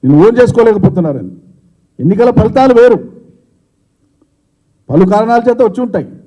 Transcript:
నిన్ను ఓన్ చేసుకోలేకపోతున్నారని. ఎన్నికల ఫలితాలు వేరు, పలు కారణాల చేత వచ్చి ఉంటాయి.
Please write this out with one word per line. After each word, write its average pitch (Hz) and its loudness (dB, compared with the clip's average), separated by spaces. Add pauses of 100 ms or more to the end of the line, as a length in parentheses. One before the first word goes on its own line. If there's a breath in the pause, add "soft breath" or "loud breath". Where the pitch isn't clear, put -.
నిన్ను 147 4
ఓన్ 233 0
చేసుకోలేకపోతున్నారని. 175 -2 (680)
ఎన్నికల 208 0
ఫలితాలు 254 0
వేరు, 233 4 (1900)
పలు 160 2
కారణాల 220 -2
చేత 233 -2
వచ్చి 226 -2
ఉంటాయి. 196 -6 (220)